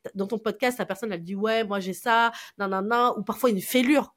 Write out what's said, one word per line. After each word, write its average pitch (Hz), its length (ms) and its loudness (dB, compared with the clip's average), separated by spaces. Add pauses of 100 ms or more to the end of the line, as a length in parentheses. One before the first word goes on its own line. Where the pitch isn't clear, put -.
t-, - 120 -12
dans 196 120 -4
ton 226 120 -4
podcast, 247 400 -2
la 190 60 -2
personne, 202 260 -6
elle 170 120 -8
dit, « 185 120 -8
Ouais, 220 280 0
moi, 202 160 -4
j'ai 185 140 -6
ça, 233 380 2 (260)
nanana », 208 600 2
ou 208 60 -4
parfois 226 260 0
une 190 120 0
fêlure. 254 560 2